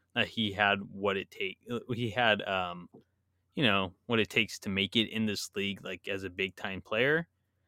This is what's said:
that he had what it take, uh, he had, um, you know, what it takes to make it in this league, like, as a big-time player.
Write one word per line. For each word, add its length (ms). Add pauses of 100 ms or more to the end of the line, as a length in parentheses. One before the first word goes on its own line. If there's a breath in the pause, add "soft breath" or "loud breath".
(140)
that 140
he 240
had 280 (120)
what 260
it 140
take, 280 (100)
uh, 100 (140)
he 160
had, 320
um, 480 (680)
you 80
know, 300 (120)
what 140
it 100
takes 300
to 100
make 260
it 140
in 160
this 300
league, 280
like, 240
as 160
a 60
big-time 520
player. 460 (400)